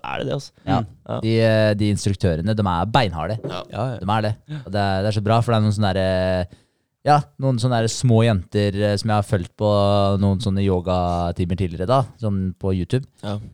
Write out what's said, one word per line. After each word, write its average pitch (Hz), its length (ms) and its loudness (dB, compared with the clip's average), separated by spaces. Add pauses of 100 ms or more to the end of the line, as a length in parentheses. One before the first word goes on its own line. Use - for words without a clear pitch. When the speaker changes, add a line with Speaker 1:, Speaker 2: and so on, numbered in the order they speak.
Speaker 1:
er - 140 -6
det - 100 -4
det, 135 60 -2
altså. - 180 -8 (120)
Speaker 2:
Ja. - 140 0
Speaker 3:
Mm. 110 80 -4 (220)
Speaker 1:
Ja. 113 120 -6
Speaker 2:
De, 113 200 2
eh, 110 340 4
de 104 160 0
instruktørene, 95 640 0
de 107 80 0
er 90 240 0
beinharde. 104 540 -2 (100)
Speaker 1:
Ja. 90 120 -8 (100)
Speaker 3:
Ja, 123 220 -4
ja. 95 40 -12
Speaker 2:
De 92 100 -8
er 110 140 0
det. 107 140 -2 (280)
Og 95 60 -14
det 101 100 -2
er, 95 220 0
det 107 60 0
er 107 120 -2
så 101 40 -6
bra, 110 160 4
for 120 100 0
det 113 80 2
er 107 80 2
noen 104 80 2
sånne 101 200 0
der, 98 40 0
eh, 92 460 0 (600)
ja, 147 160 4 (200)
noen 135 180 0
sånne 120 240 0
der 113 60 0
små 113 340 4
jenter, 104 580 0
eh, 104 160 0
som 110 140 -4
jeg 107 80 2
har 101 80 2
fulgt - 300 -4
på 104 160 0 (480)
noen 98 180 2
sånne 98 240 0
yogatimer 87 960 0
tidligere 87 300 -4
da, 131 160 2 (160)
sånn 95 340 -2
på 98 240 -4
YouTube. 120 260 -2 (200)
Speaker 1:
Ja. 104 160 -6 (140)